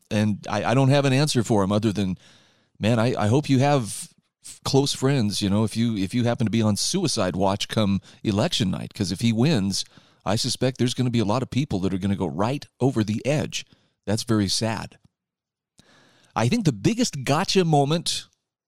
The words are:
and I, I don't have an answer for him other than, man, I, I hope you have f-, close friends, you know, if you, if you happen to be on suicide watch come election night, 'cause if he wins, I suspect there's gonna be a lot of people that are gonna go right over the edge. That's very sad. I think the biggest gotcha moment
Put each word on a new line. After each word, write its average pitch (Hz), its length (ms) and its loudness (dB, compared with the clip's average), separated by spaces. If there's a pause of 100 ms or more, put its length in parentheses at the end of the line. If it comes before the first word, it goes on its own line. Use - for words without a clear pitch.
(120)
and 107 360 0
I, 104 160 -2
I 101 100 2
don't 135 160 4
have 139 160 4
an 135 60 2
answer 135 300 2
for 101 220 2
him 95 80 0
other 104 200 2
than, 92 260 -2 (600)
man, 110 220 2
I, 120 180 0
I 104 80 0
hope 135 240 2
you 135 80 4
have 139 240 2 (640)
f-, - 180 -20
close 135 300 2
friends, 123 500 0
you 101 80 0
know, 107 140 2
if 104 120 -4
you, 113 200 0
if 98 180 -2
you 120 80 0
happen 117 240 0
to 95 60 0
be 113 100 2
on 107 140 2
suicide 120 580 -2
watch 95 320 0
come 98 340 0 (220)
election 104 480 0
night, 62 240 -8
'cause 92 160 -4
if 95 120 -4
he 117 100 2
wins, 110 520 0 (400)
I 98 120 0
suspect 127 420 -2
there's 120 160 0
gonna 123 160 -2
be 117 80 0
a 110 60 2
lot 107 180 0
of 117 80 -8
people 120 300 -2
that 90 120 -2
are 95 60 -4
gonna 98 160 0
go 92 140 -2
right 107 360 -4 (160)
over 123 220 0
the 107 240 -2
edge. 127 400 -2 (400)
That's 104 160 -2
very 107 240 2
sad. 92 520 -4 (1400)
I 117 120 0
think 226 160 0
the 156 80 4
biggest 165 500 -2
gotcha 165 420 2
moment 151 600 0 (420)